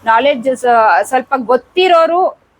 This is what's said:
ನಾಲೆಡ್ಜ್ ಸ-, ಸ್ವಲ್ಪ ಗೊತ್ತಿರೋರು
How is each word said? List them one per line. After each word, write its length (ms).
ನಾಲೆಡ್ಜ್ 520
ಸ-, 460
ಸ್ವಲ್ಪ 340
ಗೊತ್ತಿರೋರು 1080